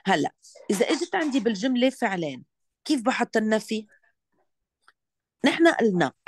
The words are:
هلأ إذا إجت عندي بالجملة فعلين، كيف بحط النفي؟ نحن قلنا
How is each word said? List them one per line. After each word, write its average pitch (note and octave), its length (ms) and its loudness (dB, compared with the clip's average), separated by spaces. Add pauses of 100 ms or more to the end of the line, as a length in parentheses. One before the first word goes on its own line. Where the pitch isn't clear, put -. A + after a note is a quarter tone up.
هلأ E3+ 280 0 (380)
إذا G3 160 2
إجت E4 280 -2
عندي D4+ 260 -2
بالجملة A#3+ 500 0
فعلين، E3+ 540 -6 (400)
كيف D4 180 -2
بحط A#3 340 -2
النفي؟ G#3+ 500 -2 (1600)
نحن D#4+ 240 4
قلنا F#3 440 2 (160)